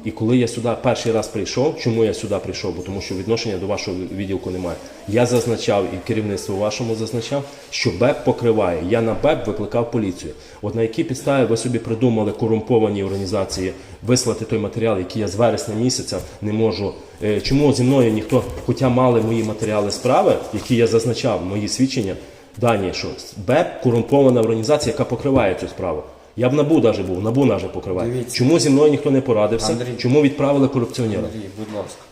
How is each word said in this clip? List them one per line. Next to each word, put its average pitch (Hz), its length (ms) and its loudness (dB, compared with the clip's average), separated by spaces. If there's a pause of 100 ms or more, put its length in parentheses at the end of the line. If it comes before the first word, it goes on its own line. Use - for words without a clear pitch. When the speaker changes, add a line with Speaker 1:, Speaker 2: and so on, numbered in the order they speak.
Speaker 1:
І 110 60 -6
коли 113 260 0
я 120 120 2
сюди 113 200 -6 (140)
перший 117 300 0
раз 110 160 -2
прийшов, 123 500 -2
чому 113 260 2
я 98 100 2
сюди 98 220 -4
прийшов? 90 400 -6
Бо 92 60 -10
тому 95 180 -8
що 98 140 -8
відношення 104 440 -2
до 95 80 -6
вашого 98 300 -4 (200)
відділку 95 340 -6
немає. 90 260 -6 (320)
Я 117 180 2
зазначав, 113 580 0 (100)
і 90 140 -10
керівництво 104 480 -2
вашому 107 380 -2
зазначав, 113 480 -4 (280)
що - 200 0 (100)
беп - 240 2
покриває. 107 640 2
Я 113 140 2
на 113 200 0
беп 160 240 0
викликав 117 440 -2
поліцію. 92 420 -4 (300)
От 104 120 -4
на 113 80 0
якій 113 220 0
підставі 131 420 0
ви 113 100 2
собі 120 220 -2
придумали 110 540 0
корумповані 110 720 2
організації 95 680 -2 (340)
вислати 117 380 0
той 110 140 -2
матеріал, 107 400 0
який 98 240 -4
я 98 60 -2
з 87 60 -6
вересня 107 400 0
місяця 110 440 -2 (240)
не 104 100 -2
можу? 107 400 0 (320)
Е, 104 160 2
чому 139 320 4
зі 123 100 2
мною 127 300 4
ніхто, 107 320 0 (220)
хоча 127 220 0
мали 120 320 4
мої 110 240 0
матеріали 107 460 -2
справи, 139 440 2 (200)
які 113 220 0
я 113 100 4
зазначав, 113 600 0
мої 104 220 -4
свідчення, 117 480 0 (420)
дані, 104 340 2
що - 160 -8 (380)
беп 156 360 0
корумпована 123 580 4
організація, 113 520 2
яка 117 120 -2
покриває 120 560 2
цю 90 80 -6
справу? 85 340 -6 (340)
Я 120 120 2
б 131 40 2
набу 147 280 4
даже 104 220 4
був, 90 200 -2
набу 127 240 2
даже 95 220 0
покриває. 92 440 -4
Speaker 2:
Дивіться. 123 240 -6
Speaker 1:
Чому 147 220 4
зі 147 120 2
мною 147 200 6
ніхто 139 200 0
не 131 100 4
порадився? 110 520 0
Speaker 2:
Андрій. 120 140 -4 (120)
Speaker 1:
Чому 135 240 4
відправили 139 460 2
корупціонера? 113 560 -2
Speaker 2:
Андрій, 104 240 -10 (100)
будь 104 180 -10
ласка. 95 240 -10 (120)